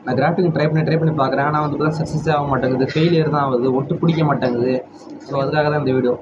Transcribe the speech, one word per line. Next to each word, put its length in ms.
"நான் 120
கிராஃப்டிங் 360
ட்ரை 200
பண்ணி, 100
ட்ரை 160
பண்ணி 180
பாக்குறேன். 260
ஆனா 200
வந்து 160
பாத்தீங்கன்னா 240
சக்ஸஸே 300
ஆக 160
மாட்டேங்குது. 480
ஃபெயிலியர் 340
தான் 140
ஆகுது. 300
ஒட்டு 220
பிடிக்க 280
மாட்டேங்குது." 640
So 260
அதுக்காக 200
தான் 160
இந்த 120
வீடியோ. 300